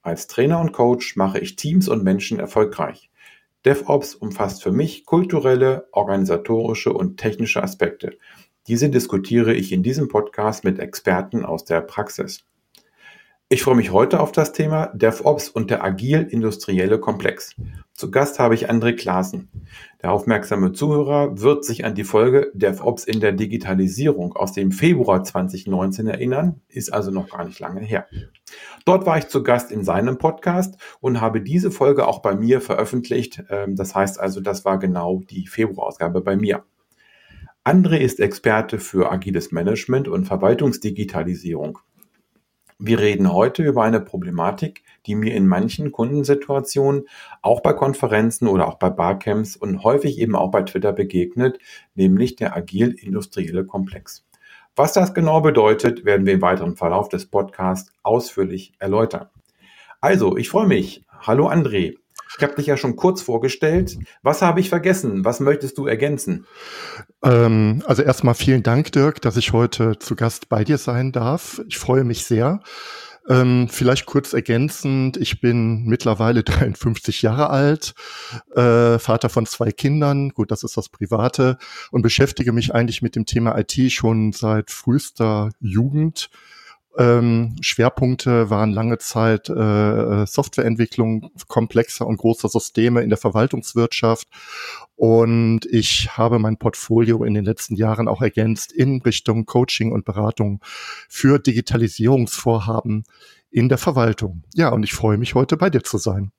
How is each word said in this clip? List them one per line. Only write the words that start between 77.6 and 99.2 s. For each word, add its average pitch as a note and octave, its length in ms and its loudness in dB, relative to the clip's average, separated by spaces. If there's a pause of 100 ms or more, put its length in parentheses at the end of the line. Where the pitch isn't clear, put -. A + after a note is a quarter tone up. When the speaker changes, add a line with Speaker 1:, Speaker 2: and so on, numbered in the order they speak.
Speaker 2:
äh, A#2 420 6
Vater A2+ 320 0
von A2+ 160 0
zwei A2 260 -2
Kindern. C#3+ 580 0
Gut, - 200 -2
das G#2+ 140 -4
ist - 120 -10
das - 140 -6
Private B2+ 680 0 (320)
und B2+ 100 2
beschäftige A#2+ 500 2
mich A2+ 220 0
eigentlich A#2 300 0
mit A#2 120 -4
dem A2 120 -2
Thema A#2 320 0
I G#2 40 0
T B2+ 280 0
schon A2 400 2
seit G#2+ 400 -2
frühester A2 880 -2
Jugend. C3+ 720 -2 (640)
Ähm, A#2 640 2
Schwerpunkte A#2+ 920 0
waren G#2+ 180 2
lange A2+ 300 -2
Zeit, A2+ 500 0
äh, G#2+ 800 2
Softwareentwicklung A2+ 1040 -2 (160)
komplexer - 580 0
und A2 120 -2
großer A2+ 320 0
Systeme A#2+ 520 2
in A2+ 80 -2
der G#2+ 80 2
Verwaltungswirtschaft. A2+ 1080 0 (680)
Und A2+ 720 4
ich - 500 0
habe A#2 220 2
mein A2 200 0
Portfolio A2+ 640 2
in A2 100 0
den G#2 120 0
letzten - 280 -4
Jahren A2 340 0
auch G#2+ 140 -2
ergänzt A2 500 0
in C3 300 0
Richtung A2+ 460 0